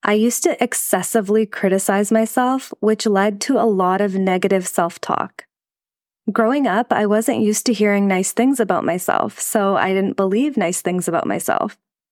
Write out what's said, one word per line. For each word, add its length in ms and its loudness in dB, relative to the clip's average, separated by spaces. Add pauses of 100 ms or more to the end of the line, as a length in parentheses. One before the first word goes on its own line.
I 100 2
used 300 0
to 200 2
excessively 840 0
criticize 640 0
myself, 600 0 (100)
which 260 0
led 340 2
to 180 0
a 60 2
lot 340 2
of 140 0
negative 540 0
self-talk. 800 -4 (840)
Growing 380 2
up, 240 0
I 140 2
wasn't 340 0
used 280 0
to 60 2
hearing 320 2
nice 280 0
things 260 2
about 240 0
myself, 560 -2
so 380 0
I 160 2
didn't 240 0
believe 400 0
nice 240 -2
things 260 -2
about 180 0
myself. 520 -4 (340)